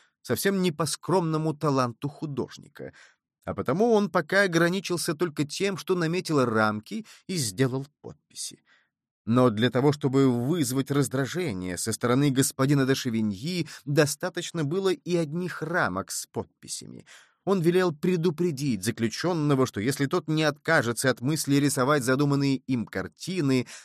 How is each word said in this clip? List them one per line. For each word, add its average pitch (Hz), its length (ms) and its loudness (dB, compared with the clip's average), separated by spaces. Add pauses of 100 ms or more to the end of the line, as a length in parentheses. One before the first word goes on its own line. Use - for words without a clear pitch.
(220)
совсем 196 400 0
не 180 100 2
по 156 140 -2
скромному 160 640 -2
таланту 135 560 -2
художника, - 840 -10 (500)
а 92 80 -6
потому 165 400 2
он 208 160 4
пока 185 360 2
ограничился 170 720 0
только 151 300 -2
тем, 190 320 -4
что - 180 -2
наметил 165 500 0
рамки 110 600 0 (220)
и 190 100 -4
сделал 131 500 -2 (140)
подписи. - 600 -16 (640)
Но 123 260 6
для 110 200 2
того, 135 220 2
чтобы 135 360 2
вызвать 131 640 0
раздражение 131 880 -2
со - 140 -4
стороны 127 380 2
господина 135 560 2
де 135 80 4
Шевиньи, 120 760 -4 (160)
достаточно 160 800 -2
было 185 280 0
и 175 240 -4
одних 170 460 -4
рамок 143 480 -2
с - 160 -10
подписями. - 800 -12 (380)
Он 190 160 2
велел 175 320 4
предупредить 151 920 0
заключенного, 131 840 0
что - 140 -6
если 135 260 0
тот 165 220 -2
не 156 140 0
откажется 147 680 0
от 120 120 0
мысли 139 360 0
рисовать 143 460 2
задуманные 139 540 2
им 123 280 -2
картины, 131 840 -2 (180)